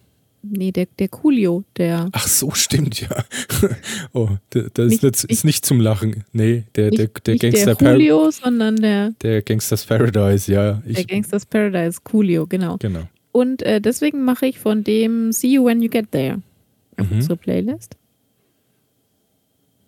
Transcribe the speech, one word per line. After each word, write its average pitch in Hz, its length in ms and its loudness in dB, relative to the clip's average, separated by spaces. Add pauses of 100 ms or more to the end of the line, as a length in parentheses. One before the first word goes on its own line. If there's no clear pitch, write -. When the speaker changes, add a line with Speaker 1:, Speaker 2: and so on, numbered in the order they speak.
(420)
Speaker 1:
Nee, 190 300 -4
der, 180 140 -2 (120)
der 190 100 -2
Coolio, 202 560 0 (120)
der 170 360 -2
Speaker 2:
Ach - 140 -4
so, - 260 0
stimmt, - 480 -2
ja. - 240 -6 (360)
<laughs> 196 520 -4
Oh, 113 180 0 (220)
der, - 180 -2
der 120 160 0
ist 120 60 4
Speaker 1:
Nicht, 226 100 2
Speaker 2:
jetzt, 131 220 2
ist - 60 -10
Speaker 1:
nicht - 140 0
Speaker 2:
nicht 151 220 0
zum 127 140 2
Lachen. 107 520 0
Nee, 113 320 0 (100)
der, 107 160 2
Speaker 1:
nicht, 110 80 2
Speaker 2:
der, 110 100 0
der - 260 -2
Speaker 1:
nicht - 80 0
Speaker 2:
Gangster 202 240 2
Speaker 1:
der 117 100 4
Speaker 2:
Par- 277 180 6
Speaker 1:
Coolio, 311 360 6
sondern 233 460 -2
der 208 340 0 (120)
Speaker 2:
der 110 200 0
Gangsters 110 440 -2
Paradise, 104 680 2
ja. 104 340 0
Ich 113 100 -4
Speaker 1:
der 180 80 -2
Gangsters 202 420 -4
Paradise, 185 560 -2
Coolio, 175 440 0
genau. 185 320 -4
Speaker 2:
Genau. 87 280 -6 (260)
Speaker 1:
Und, 254 300 0
äh, 214 180 0
deswegen 277 440 -2
mache 254 220 0
ich 262 120 -4
von 214 240 -2
dem 226 500 0
See 247 220 -2
You 254 120 4
When 233 160 2
You 226 80 0
Get 226 220 -2
There 135 300 -2 (560)
auf 98 120 -2
Speaker 2:
Mhm. 101 60 0
Speaker 1:
unsere 156 200 0
Playlist. 208 600 -6 (1900)